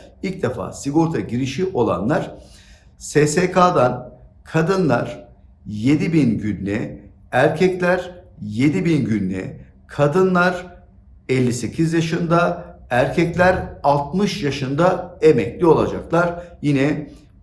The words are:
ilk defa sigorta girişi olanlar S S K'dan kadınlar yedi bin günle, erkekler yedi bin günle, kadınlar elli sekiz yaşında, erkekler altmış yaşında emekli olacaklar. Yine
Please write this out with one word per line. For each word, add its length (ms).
ilk 200
defa 300
sigorta 480
girişi 540
olanlar 600
S 280
S 260
K'dan 600
kadınlar 840
yedi 460
bin 260
günle, 720
erkekler 960
yedi 440
bin 200
günle, 560
kadınlar 920
elli 240
sekiz 400
yaşında, 720
erkekler 920
altmış 600
yaşında 800
emekli 440
olacaklar. 960
Yine 480